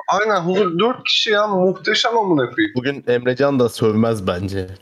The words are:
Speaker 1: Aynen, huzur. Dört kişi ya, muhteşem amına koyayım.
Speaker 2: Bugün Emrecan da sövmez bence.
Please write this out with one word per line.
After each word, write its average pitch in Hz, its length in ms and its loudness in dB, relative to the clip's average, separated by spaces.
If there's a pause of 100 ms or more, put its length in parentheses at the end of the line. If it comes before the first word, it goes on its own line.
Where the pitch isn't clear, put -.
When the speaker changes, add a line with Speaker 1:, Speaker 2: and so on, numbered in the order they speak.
(120)
Speaker 1:
Aynen, 202 300 2
huzur. 180 380 0
Dört 233 240 0
kişi - 260 -2
ya, 208 180 2
muhteşem 202 720 0
amına 165 340 2
koyayım. 107 240 -2
Speaker 2:
Bugün 127 320 -4
Emrecan 127 520 2
da 120 100 2
sövmez 110 580 0
bence. 95 400 -4 (140)